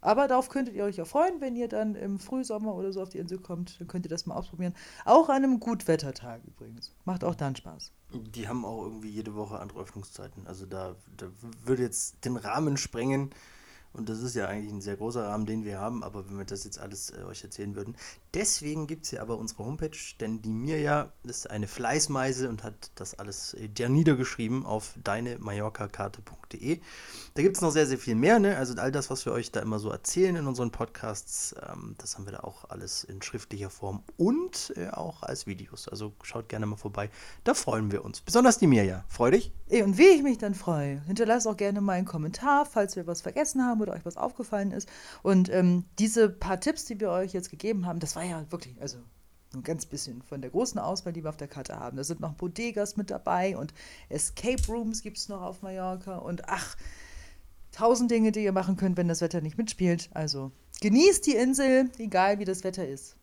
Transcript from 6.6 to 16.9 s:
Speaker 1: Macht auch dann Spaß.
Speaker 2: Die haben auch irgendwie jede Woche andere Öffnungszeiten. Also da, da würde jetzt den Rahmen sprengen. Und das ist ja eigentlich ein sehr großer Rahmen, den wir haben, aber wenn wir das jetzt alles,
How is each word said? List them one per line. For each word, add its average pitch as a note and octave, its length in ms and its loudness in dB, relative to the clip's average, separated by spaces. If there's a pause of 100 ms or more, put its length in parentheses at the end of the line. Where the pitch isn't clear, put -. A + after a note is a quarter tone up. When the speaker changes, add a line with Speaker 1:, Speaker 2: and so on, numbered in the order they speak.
Speaker 1:
Macht F#3 200 -4
auch E3+ 100 0
dann C3+ 220 -4
Spaß. - 360 -16 (220)
Speaker 2:
Die A2 340 -10
haben A#2+ 160 -4
auch A2 200 -8
irgendwie A2 260 -10
jede G#2+ 240 -8
Woche G#2 240 -6
andere G2+ 220 -12
Öffnungszeiten. G2 680 -14
Also F#2 180 -12
da, F#2 300 -8 (240)
da - 80 -12 (380)
würde B2 180 2
jetzt - 420 -6
den B2 140 -2
Rahmen C#3 400 0
sprengen. C3+ 520 -2 (640)
Und A2+ 160 -6
das A2 100 -6
ist A#2+ 160 -4
ja G2+ 100 0
eigentlich G#2 240 -6
ein G2+ 120 -10
sehr G2+ 140 -6
großer A2+ 300 -4
Rahmen, G#2 200 -2
den A2 180 -4
wir G2+ 160 -6
haben, A#2 240 -6
aber G2 240 -12
wenn G2 80 -10
wir G2 80 -8
das F#2+ 200 -10
jetzt G2+ 140 -14
alles, G2 320 -12